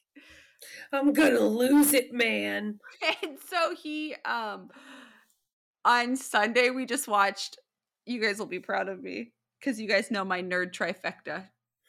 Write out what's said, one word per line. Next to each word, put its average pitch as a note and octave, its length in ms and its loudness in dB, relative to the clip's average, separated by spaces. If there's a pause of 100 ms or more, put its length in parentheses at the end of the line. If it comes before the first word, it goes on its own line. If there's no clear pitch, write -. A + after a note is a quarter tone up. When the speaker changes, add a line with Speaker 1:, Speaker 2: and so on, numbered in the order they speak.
(920)
Speaker 1:
I'm C#4 220 2
gonna C4 280 6
lose C4 520 6
it, B3 200 2
man. G#3 680 -2 (220)
Speaker 2:
<laughs> D#4+ 220 -2
And D4 160 -10
so E4+ 360 -4
he, D4+ 400 -10 (100)
um, G#3+ 440 -6 (1160)
on A#3+ 300 4
Sunday, A#3+ 540 2
we B3+ 160 -4
just A#3 220 -4
watched, G3+ 520 0 (460)
you A#3 160 -6
guys G#3 180 0
will G3+ 80 -6
be F3+ 120 -8
proud G3 300 -4
of F#3 120 -10
me, F#3+ 320 -10 (280)
'cause A#3 180 -2
you G#3+ 80 -8
guys G#3 240 2
know G3 140 -2
my F#3 160 -2
nerd F3+ 320 -2
trifecta F3+ 760 -8 (400)